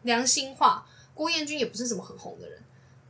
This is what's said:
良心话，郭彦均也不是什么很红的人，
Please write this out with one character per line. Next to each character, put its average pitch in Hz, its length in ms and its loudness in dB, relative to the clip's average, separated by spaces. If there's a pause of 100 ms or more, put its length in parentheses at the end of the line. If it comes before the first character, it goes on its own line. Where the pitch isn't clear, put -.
良 240 240 2
心 269 280 2
话， - 320 4 (280)
郭 311 160 -2
彦 320 160 0
均 302 120 -4
也 247 80 2
不 - 100 -10
是 240 100 -4
什 233 80 0
么 180 80 -6
很 - 140 -16
红 - 240 -16
的 87 80 -14
人， - 140 -18 (480)